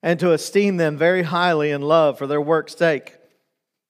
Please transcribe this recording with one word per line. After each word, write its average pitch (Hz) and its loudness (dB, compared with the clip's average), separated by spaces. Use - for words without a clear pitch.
and 165 -2
to 175 2
esteem 196 0
them 156 0
very 175 2
highly 160 0
in 143 -4
love 151 2
for 139 -8
their 147 -2
work's 151 -2
sake. 160 -2